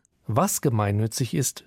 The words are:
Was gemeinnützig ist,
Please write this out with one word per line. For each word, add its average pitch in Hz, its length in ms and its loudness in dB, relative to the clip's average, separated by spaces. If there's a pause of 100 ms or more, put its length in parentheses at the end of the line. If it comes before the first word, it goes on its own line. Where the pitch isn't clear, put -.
(280)
Was 151 320 2
gemeinnützig 110 760 0
ist, - 320 -4